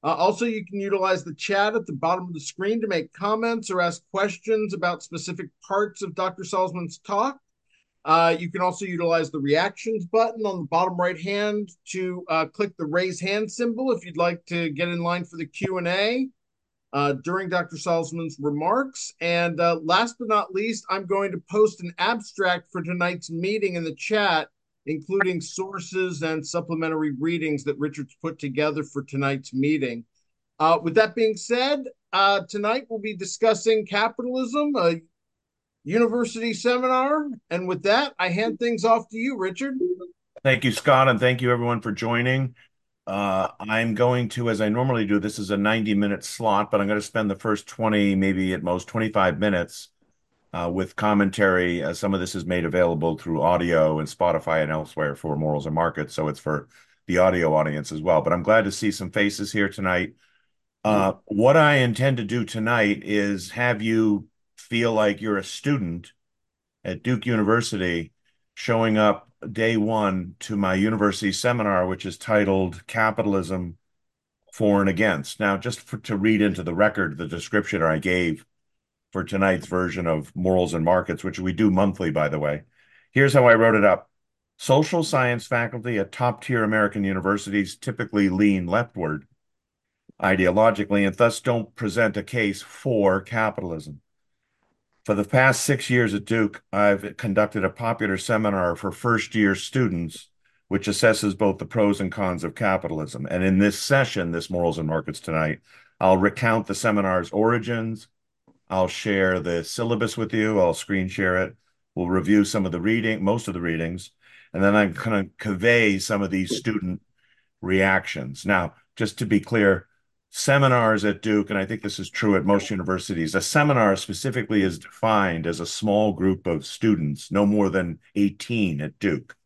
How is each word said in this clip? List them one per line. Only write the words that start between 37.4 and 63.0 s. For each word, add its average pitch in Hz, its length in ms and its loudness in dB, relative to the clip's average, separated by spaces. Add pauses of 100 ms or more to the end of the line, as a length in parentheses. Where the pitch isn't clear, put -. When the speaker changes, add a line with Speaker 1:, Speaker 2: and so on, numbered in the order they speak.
Speaker 1:
And 180 160 -4
with 175 180 -4
that, 254 360 2
I 180 80 0
hand 202 320 -2
things 233 240 -2
off 226 240 4
to 220 100 -12
you, 247 200 -4
Richard. 190 380 -6 (680)
Speaker 2:
Thank 131 220 2
you, 120 80 2
Scott, 135 340 4
and 120 100 4
thank 127 240 2
you 123 80 2
everyone 120 300 0
for 107 140 -4
joining. 123 600 0 (500)
Uh, 95 420 0 (100)
I'm 110 380 0
going 123 340 2
to, 120 200 -4
as 107 100 0
I 107 80 2
normally 117 380 0
do, 101 120 2
this 104 220 -2
is 98 100 -6
a 104 60 0
ninety-minute 104 720 0
slot, 104 460 0
but 101 100 2
I'm 101 80 -2
gonna 104 100 0
spend 104 320 -2
the 95 60 -4
first 110 300 -4
twenty, 104 480 0
maybe 95 380 0
at 85 100 -6
most 90 260 -2
twenty-five 101 500 0
minutes, 92 480 -2 (640)
uh, 87 220 -4
with 92 240 -4
commentary. 95 840 2
Uh, 73 120 -4
some 98 200 -2
of 95 60 0
this 90 160 -6
is 85 100 -6
made 87 200 -2
available 82 520 0
through 80 240 -4
audio 80 580 2
and 76 100 -6
Spotify 80 540 0
and 76 100 -2
elsewhere 76 420 -4
for 73 220 -6
Morals 76 300 -2
and 78 80 -4
Markets, 80 380 -2
so 78 140 -4
it's 73 120 -6
for 73 280 -6 (380)
the 90 140 0
audio 90 360 4
audience 76 380 -2
as 78 80 -8
well. 80 200 4
But 78 120 0
I'm 87 100 -2
glad 107 220 4
to 98 80 -4
see 107 180 -2
some 92 200 -8
faces 101 420 -2
here 101 160 0
tonight. 92 460 -2 (680)
Uh, 101 300 2 (100)
what 113 320 4
I 147 200 6
intend 127 420 2
to 113 80 -4
do 117 180 -2
tonight 110 600 0